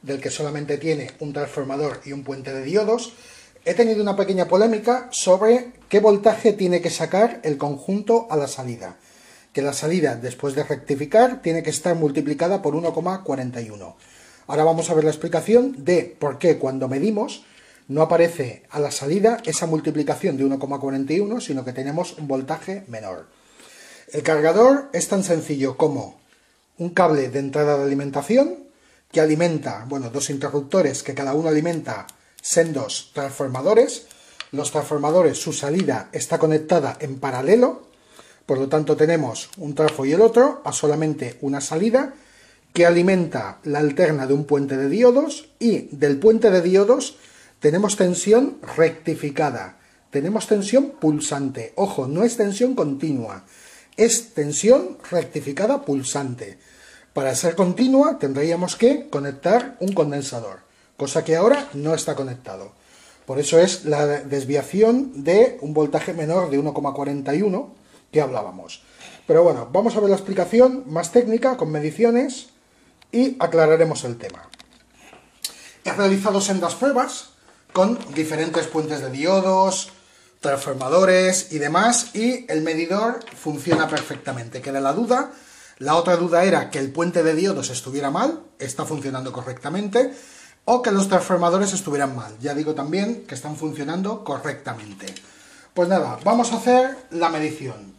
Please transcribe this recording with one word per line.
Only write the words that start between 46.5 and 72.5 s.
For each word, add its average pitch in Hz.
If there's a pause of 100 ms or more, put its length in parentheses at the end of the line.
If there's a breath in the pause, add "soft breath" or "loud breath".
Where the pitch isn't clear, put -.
de 185
diodos 196 (420 loud breath)
tenemos 185
tensión 202 (180)
rectificada, 147 (320 soft breath)
tenemos 175
tensión 220
pulsante. 139
Ojo, 175
no 160
es 233
tensión 220
continua, 135 (540 loud breath)
es -
tensión 214 (140)
rectificada 160
pulsante. 131 (560 loud breath)
Para 135
ser 175
continua 262
tendríamos 160
que 277
conectar 147
un 190
condensador, 131 (360 soft breath)
cosa 147
que 160
ahora 233
no 151
está 151
conectado. 120 (560 soft breath)
Por 131
eso 156
es 185
la 147
desviación 143
de 208
un 151
voltaje 156
menor 165
de 139
uno 143
coma 139
cuarenta 139
y 185
uno 214 (360 soft breath)
que 151
hablábamos. 104 (460 loud breath)
Pero 165
bueno, 151
vamos 226
a 214
ver 202
la 190
explicación 220
más 165
técnica 240
con 156
mediciones 233 (640 soft breath)